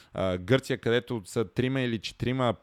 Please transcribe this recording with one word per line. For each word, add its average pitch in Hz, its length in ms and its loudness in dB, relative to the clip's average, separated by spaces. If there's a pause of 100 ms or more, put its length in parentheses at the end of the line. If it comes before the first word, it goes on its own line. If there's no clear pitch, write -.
(140)
а, 92 240 0
Гърция, 120 400 2
където 120 480 0
са 117 200 -2
трима 131 360 -2
или 117 180 -2
четирима, 127 640 -2